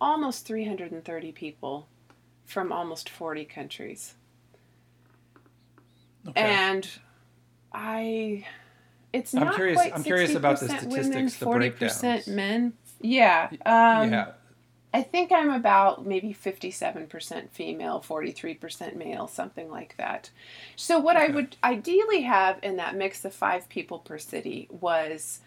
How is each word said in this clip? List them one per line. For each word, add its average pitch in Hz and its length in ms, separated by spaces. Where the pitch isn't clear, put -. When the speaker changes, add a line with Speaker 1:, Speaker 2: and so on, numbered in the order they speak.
Speaker 1:
almost 208 460
three 220 180
hundred 185 260
and 165 140
thirty 165 260
people 151 560
from 185 260
almost 170 380
forty 156 360
countries. - 680
Speaker 2:
Okay. 156 140
Speaker 1:
And 190 480
I, 220 760
it's 254 220
Speaker 2:
I'm 269 100
Speaker 1:
not 359 100
Speaker 2:
curious, 381 220
Speaker 1:
quite - 160
Speaker 2:
I'm 156 100
curious 175 300
about 143 260
the 131 80
Speaker 1:
sixty 120 200
percent 120 40
women, 269 200
Speaker 2:
statistics, 135 280
the - 60
Speaker 1:
forty 240 240
percent 233 560
Speaker 2:
breakdowns. 202 100
Speaker 1:
men. 220 380
Yeah. 214 520
Speaker 2:
Y-, 156 60
Speaker 1:
Um, 220 100
Speaker 2:
yeah. - 200
Speaker 1:
I 247 120
think 349 280
I'm 311 200
about 202 560
maybe 196 260
fifty-seven 185 720
percent 165 480
female, 160 480
forty-three 160 540
percent 165 420
male, 156 300
something - 420
like - 280
that. - 340
So - 220
what 320 180
I 311 100
Speaker 2:
Okay. 302 80
Speaker 1:
would 285 300
ideally 349 600
have 190 400
in 190 140
that 175 180
mix 196 280
of 196 100
five 185 360
people 170 300
per - 180
city - 540
was 160 760